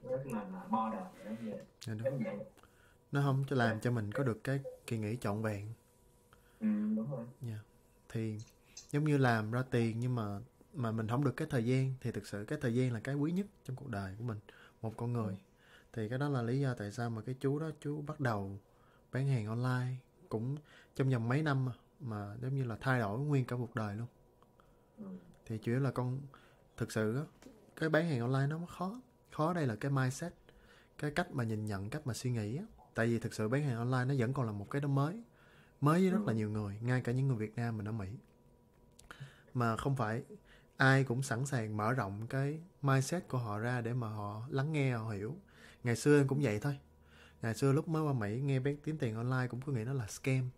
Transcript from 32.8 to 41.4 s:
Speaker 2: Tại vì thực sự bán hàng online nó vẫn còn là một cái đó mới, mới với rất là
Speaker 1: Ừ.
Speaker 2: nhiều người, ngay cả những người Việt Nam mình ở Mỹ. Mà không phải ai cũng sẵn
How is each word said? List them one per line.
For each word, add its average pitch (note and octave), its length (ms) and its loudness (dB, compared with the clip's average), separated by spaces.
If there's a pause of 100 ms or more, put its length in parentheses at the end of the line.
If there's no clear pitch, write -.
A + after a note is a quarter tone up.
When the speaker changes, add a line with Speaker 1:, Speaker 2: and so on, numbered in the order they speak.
Speaker 2:
Tại A#2 140 2
vì A#2 120 4
thực A2+ 140 -4
sự A2 160 0
bán C#3 140 2
hàng C3 140 0
online B2 280 2
nó C#3 140 2
vẫn B2 140 2
còn C3+ 120 0
là G#2+ 60 -2
một G2+ 180 -6
cái C#3+ 120 -2
đó D3 60 -2
mới, C#3+ 360 2 (580)
mới D#3 200 6
với F#3+ 80 6
rất G3 160 4
là A2+ 80 2
Speaker 1:
Ừ. A2+ 40 2
Speaker 2:
nhiều G#2+ 120 0
người, G#2 320 -2
ngay B2 200 2
cả A#2+ 100 -2
những C3 160 2
người C3 100 2
Việt G#2+ 180 -4
Nam A#2 220 -2
mình G2+ 100 -4
ở A2 40 -4
Mỹ. G#2+ 160 -4 (1500)
Mà A#2 240 2
không C#3 180 0
phải A#2+ 280 0 (540)
ai C3+ 260 8
cũng B2 200 0
sẵn B2 220 0